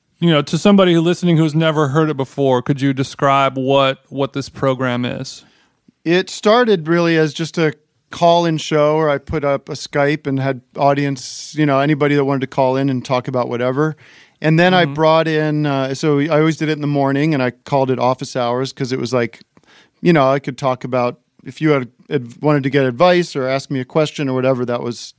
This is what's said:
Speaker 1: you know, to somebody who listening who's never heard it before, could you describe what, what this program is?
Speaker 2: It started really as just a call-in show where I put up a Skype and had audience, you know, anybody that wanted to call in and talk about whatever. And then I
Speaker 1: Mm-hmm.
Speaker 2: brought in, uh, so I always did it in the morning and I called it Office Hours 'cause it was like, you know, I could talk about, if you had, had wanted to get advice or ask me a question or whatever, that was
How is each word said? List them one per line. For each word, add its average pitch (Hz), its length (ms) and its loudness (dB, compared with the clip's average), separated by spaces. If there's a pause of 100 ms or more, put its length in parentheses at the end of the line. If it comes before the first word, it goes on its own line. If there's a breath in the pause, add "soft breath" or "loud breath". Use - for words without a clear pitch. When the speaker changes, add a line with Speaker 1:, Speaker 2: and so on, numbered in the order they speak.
(200)
Speaker 1:
you 170 100 2
know, 151 140 4
to - 140 -4
somebody 196 360 6
who 165 80 4
listening 170 360 2
who's 156 180 2
never 156 320 2
heard 156 220 2
it 143 80 -6
before, 131 440 0
could 139 200 -2
you 139 120 0
describe 135 640 0
what, 135 520 0
what 135 240 -6
this 139 160 -8
program 127 560 -2
is? - 400 -10 (580 soft breath)
Speaker 2:
It 180 260 0
started 214 580 2
really 170 300 2
as 156 160 0
just - 240 -8
a 156 160 0 (380)
call-in 170 460 2
show 151 400 0
where 156 120 0
I 143 80 0
put 139 260 -6
up 139 260 -2
a 151 40 -8
Skype 147 540 -2
and 135 120 -2
had 131 220 -2 (140)
audience, 143 800 -2
you 151 100 2
know, 135 140 2
anybody 143 360 2
that 143 100 2
wanted 135 160 -2
to 135 60 -6
call 131 300 0
in 139 120 0
and 127 140 -4
talk 127 240 -4
about 127 220 -2
whatever. 131 460 -2 (460 soft breath)
And 160 180 2
then 180 140 4
I 180 120 4
Speaker 1:
Mm-hmm. 139 80 -4
Speaker 2:
brought 160 340 2
in, 151 380 0
uh, 135 300 -2
so 147 240 0
I 143 80 0 (120)
always 156 180 2
did 156 120 -4
it 156 40 0
in 147 80 -8
the 143 60 -4
morning 143 460 0
and 135 80 0
I 123 100 0
called 135 400 -2
it 123 60 -2
Office 127 380 -2
Hours 123 360 -2
'cause 123 200 -6
it 131 80 -4
was 120 140 -6
like, 117 280 -2 (600 soft breath)
you 175 120 4
know, 135 160 4
I 139 100 0
could 131 180 -10
talk 127 260 -4
about, 123 360 -4 (240)
if - 180 -16
you 156 100 2
had, 127 180 0 (200)
had 123 320 -6
wanted 143 220 2
to 139 60 0
get 135 160 2
advice 175 500 2
or 131 120 -4
ask 135 220 -4
me 139 120 -4
a 127 40 -8
question 151 440 -2
or 131 40 -2
whatever, 127 320 0
that 120 160 -4
was 120 380 -10